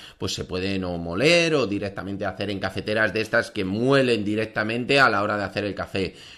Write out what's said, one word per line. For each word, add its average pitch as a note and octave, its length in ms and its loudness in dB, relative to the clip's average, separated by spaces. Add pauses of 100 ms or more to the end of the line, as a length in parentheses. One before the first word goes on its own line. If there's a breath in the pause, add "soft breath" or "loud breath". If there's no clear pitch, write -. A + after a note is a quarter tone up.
(180 loud breath)
pues G2+ 160 -6
se - 120 -8
pueden F#2+ 400 -2
o F2 120 -4
moler D3 560 2
o C3 140 2
directamente G2 580 -6
hacer G2 240 -4
en G2+ 80 -4
cafeteras G2+ 560 -2
de A2 80 0
estas A2+ 300 0
que G#2 120 -4
muelen A#2 600 2
directamente A2 760 0
a C3 80 8
la G#2 140 2
hora G#2 160 0
de G2+ 60 -2
hacer G2+ 220 -2
el G2 100 -4
café, F#2 400 -4 (220 loud breath)